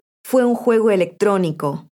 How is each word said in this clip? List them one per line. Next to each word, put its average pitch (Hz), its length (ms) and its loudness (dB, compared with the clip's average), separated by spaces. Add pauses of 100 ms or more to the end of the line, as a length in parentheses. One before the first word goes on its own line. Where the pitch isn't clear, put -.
(240)
fue 254 200 2
un 240 100 0
juego 226 380 0
electrónico. 175 960 -2 (100)